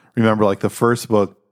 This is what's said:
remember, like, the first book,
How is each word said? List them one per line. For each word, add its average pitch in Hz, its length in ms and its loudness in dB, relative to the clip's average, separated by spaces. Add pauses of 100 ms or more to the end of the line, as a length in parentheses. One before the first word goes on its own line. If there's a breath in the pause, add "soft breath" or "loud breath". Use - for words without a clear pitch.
(160 soft breath)
remember, 110 300 2
like, 98 140 0
the 104 100 -2
first 120 380 -2
book, 104 300 -2 (140)